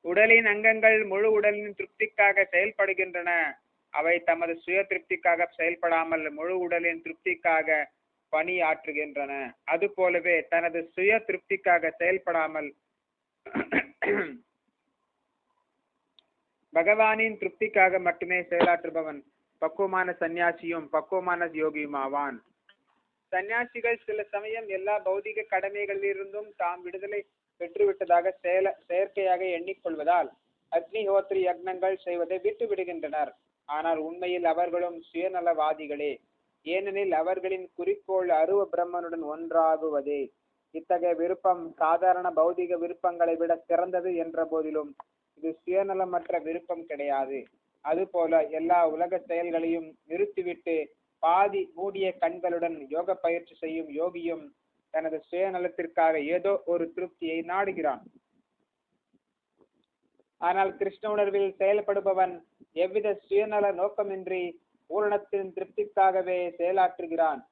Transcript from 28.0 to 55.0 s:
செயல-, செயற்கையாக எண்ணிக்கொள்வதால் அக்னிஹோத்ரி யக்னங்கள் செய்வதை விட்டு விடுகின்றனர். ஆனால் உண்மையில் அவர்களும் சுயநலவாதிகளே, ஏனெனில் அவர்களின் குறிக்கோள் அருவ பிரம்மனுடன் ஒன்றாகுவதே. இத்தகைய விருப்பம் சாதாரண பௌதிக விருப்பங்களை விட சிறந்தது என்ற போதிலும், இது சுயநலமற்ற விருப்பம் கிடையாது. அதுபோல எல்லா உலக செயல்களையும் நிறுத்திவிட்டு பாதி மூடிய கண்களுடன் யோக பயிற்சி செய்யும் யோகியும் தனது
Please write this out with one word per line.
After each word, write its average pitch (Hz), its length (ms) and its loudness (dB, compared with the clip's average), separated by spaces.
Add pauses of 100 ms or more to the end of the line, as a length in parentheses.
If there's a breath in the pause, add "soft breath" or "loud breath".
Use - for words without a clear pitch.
செயல-, 190 340 0 (100)
செயற்கையாக 190 580 0
எண்ணிக்கொள்வதால் 170 840 0 (400)
அக்னிஹோத்ரி 196 720 0
யக்னங்கள் 185 560 -2
செய்வதை 175 400 -4
விட்டு 208 280 -2
விடுகின்றனர். 160 640 -4 (320)
ஆனால் 156 340 0
உண்மையில் 175 460 -4
அவர்களும் 170 580 0 (100)
சுயநலவாதிகளே, 156 1080 -2 (420)
ஏனெனில் 190 500 -2
அவர்களின் 185 600 -2
குறிக்கோள் 185 540 -2
அருவ 180 440 4
பிரம்மனுடன் 170 520 -4 (120)
ஒன்றாகுவதே. 156 960 0 (400)
இத்தகைய 170 440 0
விருப்பம் 175 580 0
சாதாரண 180 580 2
பௌதிக 175 480 2
விருப்பங்களை 170 580 0
விட 165 200 2
சிறந்தது 180 580 0
என்ற 165 300 -2
போதிலும், 156 520 -4 (380)
இது 160 300 -6
சுயநலமற்ற 180 800 -2
விருப்பம் 165 440 -8
கிடையாது. 139 600 -4 (340)
அதுபோல 165 640 2
எல்லா 165 420 2
உலக 175 300 0
செயல்களையும் 165 840 -2
நிறுத்திவிட்டு 175 920 -4 (240)
பாதி 190 560 2
மூடிய 190 380 -4
கண்களுடன் 170 760 -2
யோக 175 260 -2
பயிற்சி 170 400 -4
செய்யும் 160 340 -6
யோகியும் 165 600 -6 (400)
தனது 156 400 -4